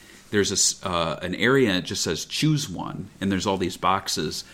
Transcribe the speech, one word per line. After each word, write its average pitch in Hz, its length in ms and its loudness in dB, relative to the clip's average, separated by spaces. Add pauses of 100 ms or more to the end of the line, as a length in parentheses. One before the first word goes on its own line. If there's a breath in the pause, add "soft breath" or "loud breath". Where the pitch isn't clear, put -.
(300 loud breath)
there's 98 200 4
a 95 40 -2
s-, - 300 0
uh, 85 380 -2
an 90 120 -6
area, 123 360 4
and 92 80 2
it 80 60 -2
just - 180 -4
says, 85 220 -2
"Choose 151 440 0
one," - 420 -10 (100)
and 98 120 0
there's 92 140 0
all 98 120 2
these 90 180 -2
boxes, 92 760 -2